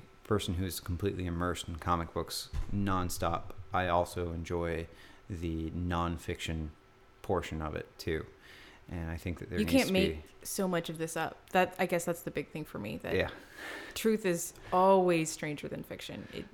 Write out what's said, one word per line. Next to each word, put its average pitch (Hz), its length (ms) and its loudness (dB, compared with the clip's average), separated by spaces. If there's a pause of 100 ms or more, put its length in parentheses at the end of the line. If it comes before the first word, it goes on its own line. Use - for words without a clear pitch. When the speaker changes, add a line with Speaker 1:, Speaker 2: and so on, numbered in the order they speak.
(240)
Speaker 1:
person 101 300 2
who's 90 260 -2
completely 92 460 -2
immersed 87 420 0
in 82 80 -6
comic 85 360 0
books - 360 -4 (260)
nonstop, 92 680 2 (300)
I 92 160 2
also 87 440 2
enjoy 85 540 -2 (440)
the 82 400 -2
nonfiction 85 960 -2 (540)
portion 80 400 0
of 76 120 -4
it - 120 -6 (120)
too. 78 260 -2 (680)
And 82 200 -4
I 82 60 -4
think 82 220 -4
that - 120 -10
there - 80 -2
Speaker 2:
You 107 60 2
Speaker 1:
needs - 120 2
Speaker 2:
can't - 120 6
Speaker 1:
to 190 40 0
Speaker 2:
make 123 240 4
Speaker 1:
be 78 60 -10 (240)
Speaker 2:
so 196 220 -2
much 170 220 0
of 160 80 -8
this 165 180 -4
up. 160 200 -2 (160)
That, 185 260 4
I 190 80 4
guess 175 180 0
that's - 180 -2
the 165 80 -4
big - 200 -4
thing 151 140 -8
for - 140 -10
me, 202 240 -6
that - 120 -2
Speaker 1:
Yeah. 85 140 4 (680)
Speaker 2:
truth 220 320 2
is 170 260 0 (200)
always 180 580 8
stranger - 380 -6
than - 140 -6
fiction. - 520 -10
It, - 180 -8